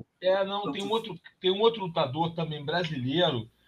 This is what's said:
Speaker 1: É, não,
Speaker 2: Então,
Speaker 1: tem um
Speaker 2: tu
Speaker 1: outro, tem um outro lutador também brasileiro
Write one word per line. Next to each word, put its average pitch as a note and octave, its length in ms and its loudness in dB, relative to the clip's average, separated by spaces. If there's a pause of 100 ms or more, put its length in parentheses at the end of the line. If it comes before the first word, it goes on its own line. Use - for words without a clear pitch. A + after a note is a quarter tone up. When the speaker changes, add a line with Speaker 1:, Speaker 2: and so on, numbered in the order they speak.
(220)
Speaker 1:
É, F#3+ 220 4
não, G3 160 -4
Speaker 2:
Então, G3+ 120 -4
Speaker 1:
tem G3 100 -4
um G3 60 -4
Speaker 2:
tu G#3 40 -2
Speaker 1:
outro, G#3+ 220 -2 (260)
tem F#3 100 2
um G3 100 2
outro A3+ 240 4
lutador E3 500 0
também D#3 300 -4
brasileiro D3+ 840 0 (180)